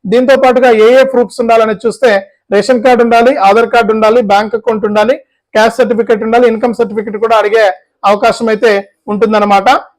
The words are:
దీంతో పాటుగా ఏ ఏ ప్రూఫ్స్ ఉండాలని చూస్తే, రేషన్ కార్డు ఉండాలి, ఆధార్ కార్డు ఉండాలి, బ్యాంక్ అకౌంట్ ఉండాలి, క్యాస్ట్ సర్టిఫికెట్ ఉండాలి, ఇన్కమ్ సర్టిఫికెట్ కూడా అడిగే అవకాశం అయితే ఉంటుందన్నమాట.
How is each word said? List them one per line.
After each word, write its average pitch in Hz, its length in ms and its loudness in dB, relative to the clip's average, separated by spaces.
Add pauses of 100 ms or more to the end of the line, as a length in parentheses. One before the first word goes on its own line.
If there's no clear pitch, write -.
దీంతో 254 300 2
పాటుగా 254 340 2
ఏ 226 300 4
ఏ 262 40 4
ప్రూఫ్స్ 247 380 -2
ఉండాలని 226 340 0 (120)
చూస్తే, 208 360 0 (280)
రేషన్ 208 320 0
కార్డు 247 200 2
ఉండాలి, 233 340 2
ఆధార్ 214 320 2
కార్డు 226 240 0
ఉండాలి, 220 280 2
బ్యాంక్ 208 340 -2
అకౌంట్ 214 300 -4
ఉండాలి, 214 300 0 (380)
క్యాస్ట్ 214 240 0
సర్టిఫికెట్ 226 460 -2
ఉండాలి, 233 240 0
ఇన్కమ్ 226 260 -2
సర్టిఫికెట్ 214 440 -6
కూడా 226 200 -2
అడిగే 208 360 0 (320)
అవకాశం 214 420 0
అయితే 208 420 -2 (180)
ఉంటుందన్నమాట. 208 640 0 (300)